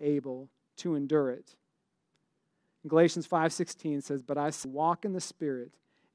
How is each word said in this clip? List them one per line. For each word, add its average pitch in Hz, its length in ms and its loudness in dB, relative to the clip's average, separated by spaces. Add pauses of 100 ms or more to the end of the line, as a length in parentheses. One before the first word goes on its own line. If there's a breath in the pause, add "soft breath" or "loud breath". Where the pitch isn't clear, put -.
able 139 500 -2 (280)
to 170 160 -2
endure 143 360 2
it." - 260 -10 (1300)
Galatians 165 400 4
five 160 260 2
sixteen 147 480 -4
says, 139 220 -6
"But 143 160 -4
I 147 120 0
say, - 180 -8
walk 156 360 0
in 196 80 -2
the 180 80 -4
Spirit, 131 520 -6 (420)